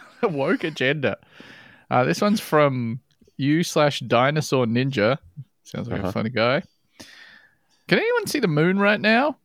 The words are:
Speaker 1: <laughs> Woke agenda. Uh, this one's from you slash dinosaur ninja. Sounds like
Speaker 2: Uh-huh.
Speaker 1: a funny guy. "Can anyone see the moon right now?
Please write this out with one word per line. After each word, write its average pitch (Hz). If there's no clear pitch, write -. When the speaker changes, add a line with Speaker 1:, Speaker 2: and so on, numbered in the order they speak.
Speaker 1:
<laughs> -
Woke 170
agenda. 135
Uh, 127
this 156
one's 208
from 131
you 147
slash 147
dinosaur 131
ninja. 123
Sounds -
like -
Speaker 2:
Uh-huh. 98
Speaker 1:
a -
funny 113
guy. 123
"Can 208
anyone 453
see -
the 226
moon 170
right 202
now? 247